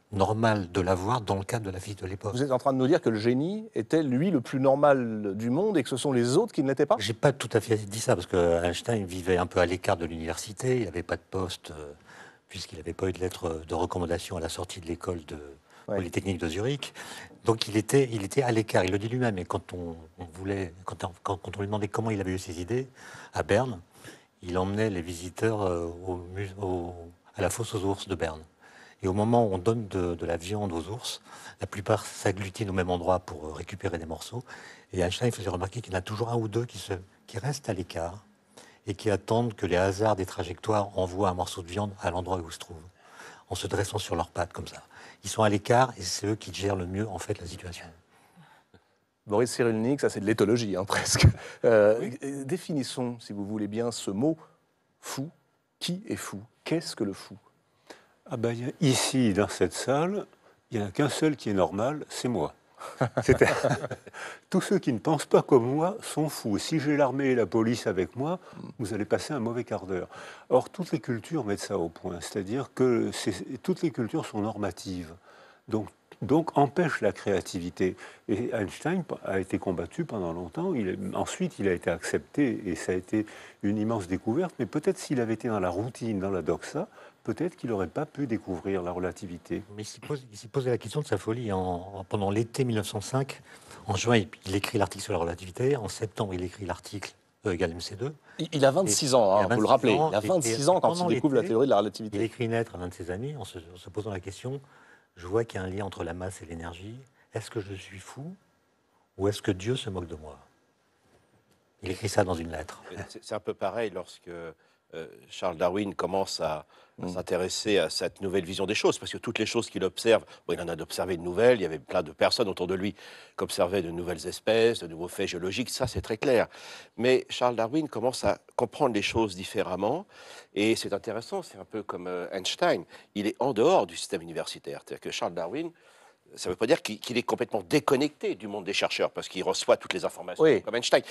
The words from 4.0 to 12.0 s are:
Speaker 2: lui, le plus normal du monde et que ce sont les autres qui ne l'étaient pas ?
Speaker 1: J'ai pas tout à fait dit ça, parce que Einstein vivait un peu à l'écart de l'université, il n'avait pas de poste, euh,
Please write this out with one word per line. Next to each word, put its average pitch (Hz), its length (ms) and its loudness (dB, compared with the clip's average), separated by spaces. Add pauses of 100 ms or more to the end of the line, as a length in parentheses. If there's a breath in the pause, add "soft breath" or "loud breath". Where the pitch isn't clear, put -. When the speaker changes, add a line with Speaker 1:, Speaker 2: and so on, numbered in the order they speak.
Speaker 2:
lui, 143 280 2
le 156 100 4
plus 131 200 -2
normal 131 760 4
du 117 140 0
monde 190 260 2
et 147 60 4
que - 80 -10
ce 131 80 0
sont 143 140 0
les 123 260 4
autres 226 160 2
qui 156 80 2
ne 135 60 2
l'étaient 135 180 2
pas ? 214 140 6
Speaker 1:
J'ai 107 120 -2
pas 139 200 4
tout - 200 -8
à 113 80 6
fait 110 160 2
dit 104 240 -4
ça, 117 140 4
parce 87 120 0
que 85 380 4
Einstein 101 400 0
vivait 92 320 0
un 90 100 2
peu 90 140 2
à 87 60 6
l'écart 92 320 0
de 85 80 -4
l'université, 85 720 -4
il 117 80 0
n'avait 87 160 -4
pas 87 140 -4
de - 120 -8
poste, 90 440 -6
euh, 76 200 -12 (560 loud breath)